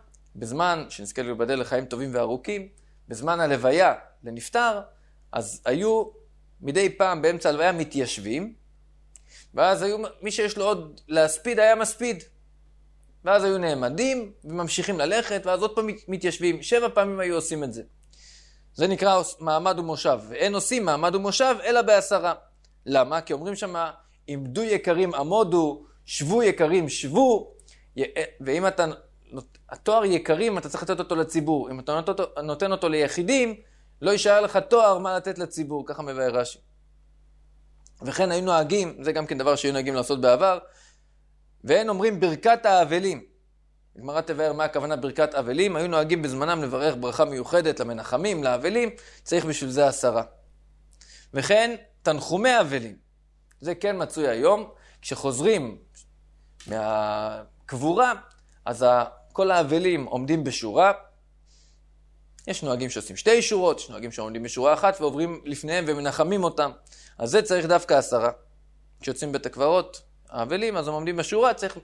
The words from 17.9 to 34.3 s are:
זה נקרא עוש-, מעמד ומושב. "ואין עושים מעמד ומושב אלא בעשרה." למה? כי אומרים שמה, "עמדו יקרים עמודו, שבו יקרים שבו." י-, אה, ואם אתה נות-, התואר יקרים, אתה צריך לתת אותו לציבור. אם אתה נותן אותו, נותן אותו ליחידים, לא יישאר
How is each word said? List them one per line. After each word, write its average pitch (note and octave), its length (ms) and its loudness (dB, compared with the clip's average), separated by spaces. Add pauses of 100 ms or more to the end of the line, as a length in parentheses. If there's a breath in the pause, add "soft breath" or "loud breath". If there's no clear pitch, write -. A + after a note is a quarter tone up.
זה D3+ 120 2
נקרא F#3+ 320 4
עוש-, - 220 -2
מעמד E3 380 0
ומושב. D#3+ 400 0 (100)
"ואין D#3 260 -2
עושים G#3+ 300 -2
מעמד E3 300 0
ומושב G3+ 500 0
אלא A#3+ 180 2
בעשרה." F#3+ 520 2 (520)
למה? C#3 340 2
כי E3 120 -8
אומרים E3 220 -6
שמה, F3 360 -6 (360 soft breath)
"עמדו C#3 360 -6
יקרים F#3 520 0
עמודו, E3 680 2 (200 soft breath)
שבו F#3 380 0
יקרים F3 460 2
שבו." G#3 640 2 (420 soft breath)
י-, B2+ 60 -4
אה, D#3 220 -4 (160)
ואם C#3+ 260 0
אתה F#3 200 0 (460)
נות-, - 260 -18 (120)
התואר G#3+ 340 2
יקרים, F3+ 540 0
אתה D#3 100 -8
צריך - 140 -8
לתת F3 160 -2
אותו F3 180 -4
לציבור. D#3 540 -2
אם C3 100 -10
אתה D3 140 -4
נותן E3 180 -2
אותו, F3 300 -4
נותן D3+ 300 -4
אותו F#3 160 -2
ליחידים, F3 640 0 (480 soft breath)
לא E3+ 80 0
יישאר G3+ 300 4